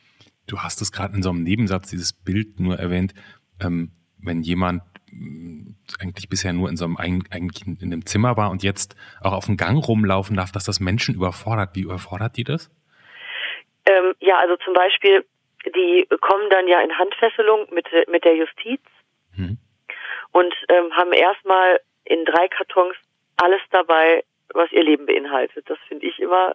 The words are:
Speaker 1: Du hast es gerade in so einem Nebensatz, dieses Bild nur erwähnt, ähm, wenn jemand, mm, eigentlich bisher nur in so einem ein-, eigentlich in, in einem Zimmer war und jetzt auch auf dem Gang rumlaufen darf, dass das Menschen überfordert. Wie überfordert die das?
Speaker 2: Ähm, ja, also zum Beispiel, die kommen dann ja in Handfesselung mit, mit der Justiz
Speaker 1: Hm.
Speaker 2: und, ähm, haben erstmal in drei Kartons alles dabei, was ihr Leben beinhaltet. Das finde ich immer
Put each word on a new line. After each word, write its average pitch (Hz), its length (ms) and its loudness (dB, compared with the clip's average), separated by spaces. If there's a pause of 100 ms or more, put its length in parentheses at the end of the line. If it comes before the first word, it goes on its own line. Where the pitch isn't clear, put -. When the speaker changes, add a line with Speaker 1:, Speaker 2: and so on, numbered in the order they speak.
(480)
Speaker 1:
Du 98 120 -10
hast - 220 -8
es 104 120 -6
gerade 95 220 -8
in 95 80 -2
so 92 80 0
einem 87 120 -4
Nebensatz, 95 460 -2
dieses 90 240 -6
Bild 101 460 -6
nur 92 180 -2
erwähnt, 90 360 -2 (480)
ähm, 87 300 -4 (280)
wenn 87 220 -6
jemand, 90 420 -2 (280)
mm, 85 600 -16 (280)
eigentlich 92 300 -12
bisher 92 240 -4
nur 90 160 -2
in 85 80 -6
so 87 80 -6
einem 85 100 -4
ein-, 90 340 -4
eigentlich 87 380 -10
in, 87 100 -8
in 90 140 -8
einem 82 140 -8
Zimmer 113 320 0
war 104 120 0
und 92 140 -6
jetzt - 320 -4 (260)
auch 95 120 0
auf 92 140 -4
dem 101 100 0
Gang 92 280 0
rumlaufen 101 520 0
darf, 92 140 -4
dass 95 120 -6
das 101 160 -6
Menschen 92 360 -2
überfordert. 92 600 -4
Wie 95 60 -4
überfordert 92 560 -8
die 120 80 -6
das? 156 240 -6 (1160)
Speaker 2:
Ähm, 185 340 4
ja, 185 180 4
also 175 200 2
zum 185 160 -6
Beispiel, 190 520 4 (400)
die 180 420 2 (140)
kommen 202 280 0
dann 185 180 4
ja 180 140 6
in 160 160 -2
Handfesselung 214 760 2
mit, 170 160 -4 (220)
mit 170 140 2
der 165 120 8
Justiz 165 460 -4 (540)
Speaker 1:
Hm. 92 220 -6 (720)
Speaker 2:
und, 180 220 2 (160)
ähm, 175 260 4
haben 175 180 2
erstmal 185 680 4 (240)
in 165 220 0
drei 165 220 4
Kartons - 480 0 (420)
alles 185 240 4 (100)
dabei, 165 520 4 (300)
was 165 180 2
ihr 170 120 4
Leben 147 220 2
beinhaltet. 139 640 -2
Das 156 80 -8 (100)
finde 151 200 -10
ich 170 120 -8
immer 185 360 2